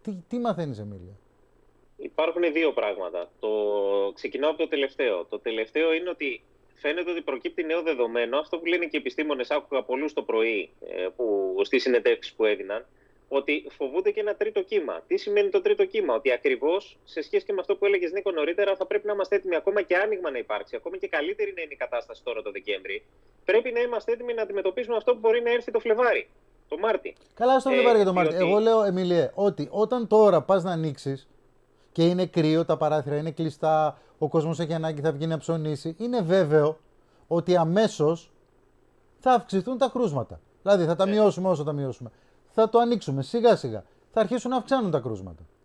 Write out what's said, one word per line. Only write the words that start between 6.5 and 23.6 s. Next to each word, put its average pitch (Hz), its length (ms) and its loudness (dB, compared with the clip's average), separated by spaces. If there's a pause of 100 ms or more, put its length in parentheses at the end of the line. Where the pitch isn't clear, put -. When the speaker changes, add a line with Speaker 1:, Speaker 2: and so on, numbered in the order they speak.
Speaker 2:
φαίνεται 170 360 -4
ότι 170 100 -6
προκύπτει 160 420 -6
νέο 160 180 -2
δεδομένο, 120 560 0
αυτό 156 200 -4
που 165 80 -10
λένε 170 200 0
και 156 120 -8
οι - 20 0
επιστήμονες, 139 520 -4
άκουγα 139 320 -2
πολλούς 143 300 -4
το 135 100 -4
πρωί, 110 460 0 (100)
ε, 90 360 -8
που, 98 480 0
στις 127 180 0
συνεντεύξεις 120 520 0
που 110 120 0
έδιναν, 104 400 -2 (420)
ότι 139 420 -2
φοβούνται 170 420 -4
και 214 80 -4
ένα 208 160 -4
τρίτο 208 260 -2
κύμα. 156 460 -4
Τι 196 100 0
σημαίνει 202 320 0
το 190 120 2
τρίτο 208 240 2
κύμα; 185 280 -2
Ότι 120 180 2
ακριβώς, 139 720 -2
σε - 180 -10
σχέση - 240 -2
και 208 80 -4
με 190 60 -2
αυτό 190 160 0
που 202 100 -2
έλεγες, 180 260 0
Νίκο, 196 200 -4
νωρίτερα, 175 440 0
θα 190 100 -6
πρέπει 208 220 -4
να 208 60 -2
είμαστε 196 220 0
έτοιμοι 185 200 -2
ακόμα 196 260 0
και 175 160 0
άνοιγμα 190 340 -2
να 127 60 -6
υπάρξει, 107 380 -6
ακόμα 175 220 -10
και 196 100 -8
καλύτερη 196 480 -4
να 170 60 -10
είναι 151 120 -12
η - 20 -14
κατάσταση 120 480 -8
τώρα 110 180 -8
το 104 100 -10
Δεκέμβρη, 98 540 -8 (400)
πρέπει 226 260 2